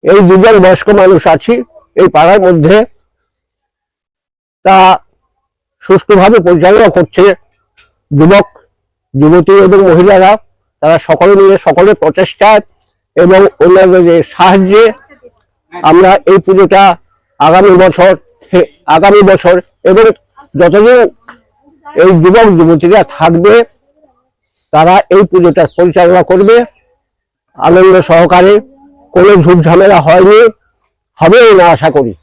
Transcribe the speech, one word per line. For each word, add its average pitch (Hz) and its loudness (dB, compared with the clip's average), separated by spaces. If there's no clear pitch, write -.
এই 185 0
দুজন 190 2
বয়স্ক 185 0
মানুষ 190 0
আছি 226 -4
এই 185 -2
পাড়ার 175 0
মধ্যে, 180 0
তা 190 0
সুষ্ঠুভাবে 196 0
পরিচালনা 180 0
করছে 180 -2
যুবক, 185 0
যুবতী 165 0
এবং 196 2
মহিলারা। 190 0
তারা 160 -2
সকলে 180 -2
মিলে, 196 2
সকলের 180 -2
প্রচেষ্টায় 202 -2
এবং 185 2
অন্যান্যদের 180 0
সাহায্যে 196 -2
আমরা 185 2
এই 190 -2
পুজোটা 190 0
আগামী 185 0
বছর, 180 0
আগামী 196 0
বছর 180 0
এবং 190 0
যতদিন 214 0
এই 180 0
যুবক 208 2
যুবতীরা 170 0
থাকবে, 175 -2
তারা 170 0
এই 190 0
পুজোটা 175 -2
পরিচালনা 175 -2
করবে 208 0
আনন্দ 185 0
সহকারে। 180 0
কোনো 196 2
ঝুট 170 0
ঝামেলা 185 0
হয়নি, 190 2
হবেও 214 0
না 180 2
আশা 160 -2
করি। 123 -6